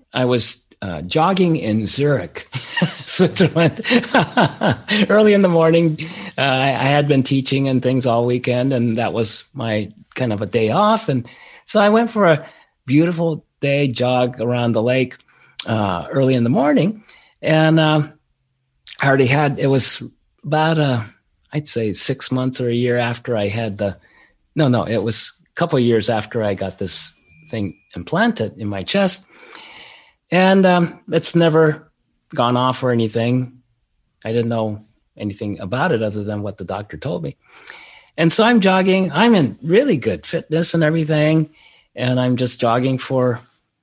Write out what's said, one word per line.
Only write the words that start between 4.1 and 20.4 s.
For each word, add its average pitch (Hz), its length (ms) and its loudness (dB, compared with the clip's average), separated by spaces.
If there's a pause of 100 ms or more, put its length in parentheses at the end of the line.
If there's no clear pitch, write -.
early 208 240 6
in 202 80 4
the 190 80 4
morning. 165 500 2 (380)
Uh, 131 60 -2
I, 135 260 2
I 127 160 0
had 143 240 2
been 135 140 4
teaching 135 460 0
and 127 140 0
things 127 240 0
all 120 200 2
weekend, 123 480 0
and 117 240 0
that 104 160 -2
was 110 300 -4 (100)
my 110 360 -4 (240)
kind 127 160 -4
of 104 120 -4
a 104 40 -4
day 110 240 0
off. 208 380 2
And 131 180 -2 (380)
so - 160 0
I 202 80 6
went 226 220 2
for 208 160 2
a 147 200 2 (400)
beautiful 165 600 0 (140)
day 139 280 0
jog 123 520 0
around 120 320 0
the 110 100 0
lake, 127 340 0 (480)
uh, 101 460 -2
early 131 240 2
in 120 100 0
the 117 60 2
morning. 220 520 0 (380)
And, 156 400 4
uh, 151 280 2 (920)
I 143 60 -2
already 135 200 4
had, 139 320 0
it 135 100 0
was - 340 -2 (400)